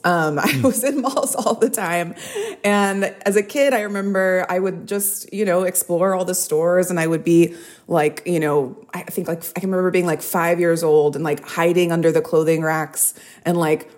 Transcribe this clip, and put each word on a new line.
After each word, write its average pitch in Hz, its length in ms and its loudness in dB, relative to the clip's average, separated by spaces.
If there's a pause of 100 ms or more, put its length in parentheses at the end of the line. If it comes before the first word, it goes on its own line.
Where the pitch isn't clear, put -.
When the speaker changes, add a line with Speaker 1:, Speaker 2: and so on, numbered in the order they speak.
Speaker 1:
Um, 160 340 0
<laughs> - 40 -2
I - 80 2
Speaker 2:
Hmm. 131 120 -2
Speaker 1:
was 254 200 2
in 277 200 -2
malls 269 320 -2
all 220 180 0
the 226 160 0
time. 175 460 -4 (500)
And 202 400 2 (220)
as 202 100 2
a 208 60 2
kid, 277 320 0
I 214 80 0
remember 190 680 0
I 180 100 -2
would 185 300 -4
just, - 460 -4
you 208 100 -2
know, 185 200 2
explore 180 500 0
all 185 100 -2
the 180 100 -4
stores, 175 540 2
and 175 100 -2
I 160 80 0
would 165 160 0
be 170 320 4 (340)
like, 151 360 0
you 175 160 -2
know, 147 340 0 (200)
I 180 80 -10
think, 180 260 -8
like, 170 140 -4 (120)
I 185 60 -8
can 190 100 -2
remember 185 200 0
being, 175 160 2
like, 156 160 -2
five 170 360 0
years 165 240 2
old 151 320 4
and, 151 80 -4
like, 147 240 -4
hiding 170 460 2
under 165 180 2
the 160 120 2
clothing 160 400 2
racks 156 500 -2 (320)
and, 175 140 0
like, 160 400 0